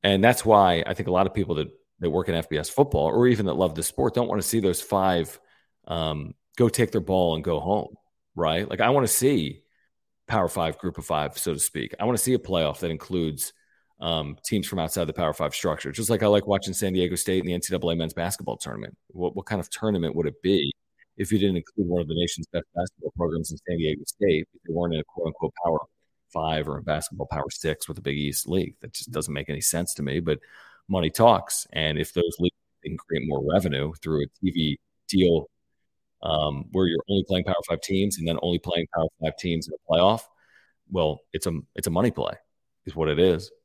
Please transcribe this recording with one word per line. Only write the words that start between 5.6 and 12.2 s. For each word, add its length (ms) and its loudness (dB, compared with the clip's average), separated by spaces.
um, 460 -4
go 120 6
take 220 0
their 100 0
ball 340 2
and 80 -6
go 160 0
home, 360 -2
right? 340 0
Like, 120 -2
I 80 6
wanna 180 4
see 560 2
Power 200 2
Five, 300 -2
Group 200 -6
of 80 -10
Five, 320 -2
so 160 -2
to 60 -6
speak. 400 -4
I 60 0
wanna 120 2
see 160 2